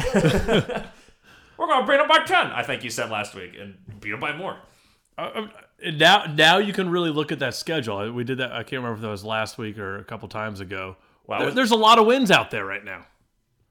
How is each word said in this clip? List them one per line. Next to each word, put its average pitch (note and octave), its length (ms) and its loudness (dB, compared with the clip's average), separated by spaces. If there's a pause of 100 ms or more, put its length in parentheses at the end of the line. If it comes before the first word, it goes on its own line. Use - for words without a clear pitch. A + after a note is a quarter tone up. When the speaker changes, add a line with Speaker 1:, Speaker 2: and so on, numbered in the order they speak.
Speaker 1:
<laughs> - 100 -2
We're - 1500 -2
gonna C4 180 2
beat C#4 140 4
'em D4 80 2
by D#4 180 6
ten, F4 220 2
I B2 140 -4
think - 220 -6
you A#2+ 60 -8
said A2+ 200 -4
last G#2 240 -6
week, F#2 240 -14
and G2 180 -18 (240)
beat G#2 120 -8
'em A#2 80 -8
by D3 160 -6
more. F3 220 -10 (580)
Speaker 2:
Uh, - 60 -10
uh, - 680 -10
now, E3+ 340 6
now D#3 320 6
you G3+ 140 0
can F#3 180 -2
really E3+ 200 0
look D3 220 -2
at D3 60 -6
that B2 160 -4
schedule. A2 580 -4
We B2 120 -6
did B2 140 -4
that. B2+ 140 -6
I A#2+ 100 -8
can't B2+ 200 -8
remember A#2 140 -6
if G#2+ 60 -14
that A2+ 60 -6
was G2+ 160 -8
last A2 340 -4
week A2 200 -10
or G2 200 -8
a G2+ 60 -16
couple G#2+ 240 -14
times G#2 320 -8
ago. F#2+ 360 -10 (300)
Speaker 1:
Wow, G#2+ 120 -4
Speaker 2:
There, - 80 -2
Speaker 1:
was - 80 -4
Speaker 2:
there's B3 160 2
a A#3 60 6
lot A3 220 8
of A3 80 6
wins B3 240 4
out B2+ 200 4
there G#2 140 -6
right G2 200 -8
now. F#2 220 -14 (640)